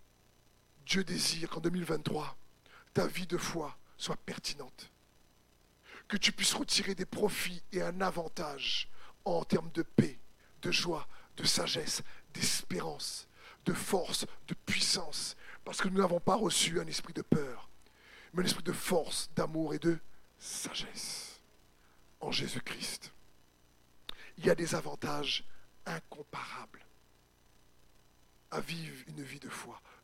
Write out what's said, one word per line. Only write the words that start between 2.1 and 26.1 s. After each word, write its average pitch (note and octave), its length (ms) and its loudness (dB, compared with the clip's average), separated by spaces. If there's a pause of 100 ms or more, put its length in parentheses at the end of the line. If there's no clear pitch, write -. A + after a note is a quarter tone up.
ta F#3+ 120 4
vie F3+ 200 -4
de F3 100 0
foi D#3 400 -4 (220)
soit - 180 -2
pertinente. - 760 -8 (1160)
Que G#3 80 0
tu - 160 4
puisses - 220 2
retirer - 400 2
des F3+ 100 -2
profits F3+ 580 0 (100)
et F3+ 100 0
un E3+ 180 -2
avantage D#3+ 880 -2 (380)
en E3+ 180 2
termes E3 280 2
de E3 100 2
paix, - 360 6 (440)
de F3 80 0
joie, F3 360 2 (300)
de D#3 80 -2
sagesse, - 580 2 (300)
d'espérance, - 960 -2 (380)
de F#3 80 2
force, - 500 0 (240)
de - 60 -2
puissance. - 840 0 (280)
Parce - 180 -2
que G3+ 60 4
nous F#3 120 4
n'avons F3 200 6
pas F#3+ 160 6
reçu E3+ 440 4
un E3 60 -2
esprit - 260 -4
de - 100 -4
peur, - 460 2 (640)
mais F3+ 100 2
un F3+ 40 4
esprit - 180 2
de F3+ 80 2
force, - 640 2
d'amour D#3+ 400 2
et D3+ 40 0
de E3 200 4 (400)
sagesse. - 1000 -8 (800)
En - 120 -4
Jésus-Christ, - 800 -4 (1200)
il D#3 100 0
y F#3+ 40 8
a E3+ 40 8
des E3+ 200 0
avantages D3 680 -2 (420)
incomparables - 1000 -10 (1700)